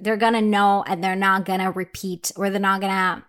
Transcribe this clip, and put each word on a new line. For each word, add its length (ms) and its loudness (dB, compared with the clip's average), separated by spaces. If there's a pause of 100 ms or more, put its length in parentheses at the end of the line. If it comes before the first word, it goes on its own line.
they're 160 0
gonna 240 2
know 460 4
and 160 -4
they're 140 -2
not 280 2
gonna 280 -2
repeat 640 -8
or 120 -2
they're 120 -2
not 200 0
gonna 480 -2